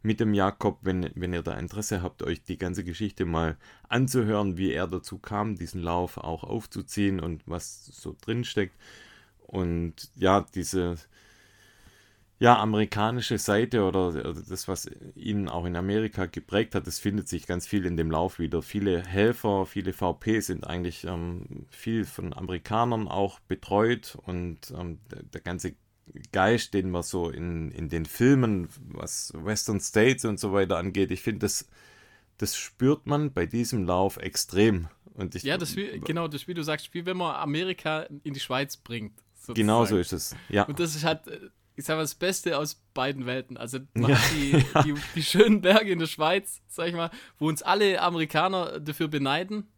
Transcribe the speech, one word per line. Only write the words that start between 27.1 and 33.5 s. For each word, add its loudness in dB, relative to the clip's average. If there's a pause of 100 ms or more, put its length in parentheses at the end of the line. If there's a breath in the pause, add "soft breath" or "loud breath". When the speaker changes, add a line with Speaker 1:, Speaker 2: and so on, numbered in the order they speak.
Speaker 1:
in, -6
in -8
den -2
Filmen, 4 (200)
was -8
Western -2
States 4
und -2
so -2
weiter 2
angeht, 0
ich -4
finde, -2
das, -2 (720 soft breath)
das -2
spürt 0
man 0
bei 2
diesem -2